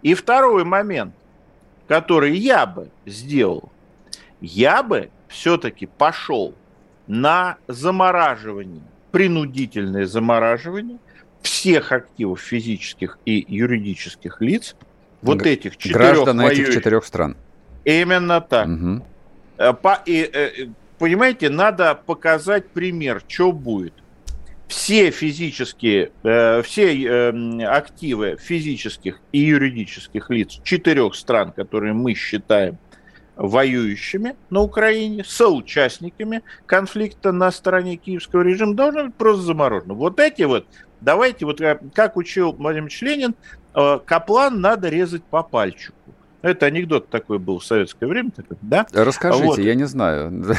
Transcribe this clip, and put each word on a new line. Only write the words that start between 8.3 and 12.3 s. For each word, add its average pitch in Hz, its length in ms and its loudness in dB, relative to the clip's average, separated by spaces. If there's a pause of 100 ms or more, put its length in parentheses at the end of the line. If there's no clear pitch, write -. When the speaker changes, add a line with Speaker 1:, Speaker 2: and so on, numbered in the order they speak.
Speaker 1:
принудительное 131 920 -2
замораживание 117 920 -2 (440)
всех - 500 2
активов 110 480 -4